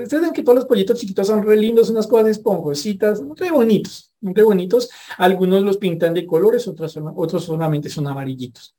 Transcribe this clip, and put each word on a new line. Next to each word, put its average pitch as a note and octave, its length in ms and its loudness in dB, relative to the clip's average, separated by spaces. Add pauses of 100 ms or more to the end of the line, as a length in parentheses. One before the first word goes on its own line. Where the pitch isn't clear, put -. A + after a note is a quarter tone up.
ustedes D4 180 -2
ven E4 100 -2
que - 100 -6
todos A#3+ 140 6
los B3+ 80 0
pollitos G3+ 340 0
chiquitos G3 280 -4
son G#3 200 0
re G#3+ 100 6
lindos, A3+ 340 2
unas A3 160 -2
cosas A3 220 4
esponjositas, G3 920 -2 (160)
re F4+ 140 -4
bonitos, A3+ 720 0
re G3 200 2
bonitos. G#3+ 460 2 (300)
Algunos F#3 440 2
los G3 140 0
pintan E3+ 380 -2
de F3 120 -4
colores, G#3 400 2
otros D#3+ 260 -10
son, D3+ 220 -10
otros F3+ 300 -4
solamente D#3 460 -4
son D3 160 -6
amarillitos. C3 720 -10